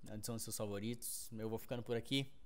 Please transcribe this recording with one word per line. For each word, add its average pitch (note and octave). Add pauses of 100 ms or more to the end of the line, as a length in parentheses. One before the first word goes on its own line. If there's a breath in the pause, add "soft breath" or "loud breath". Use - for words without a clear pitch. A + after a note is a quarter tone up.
Adicione G#2+
seus A2
favoritos. G#2+
Eu A2
vou A2+
ficando A#2+
por A#2
aqui. C3+ (140)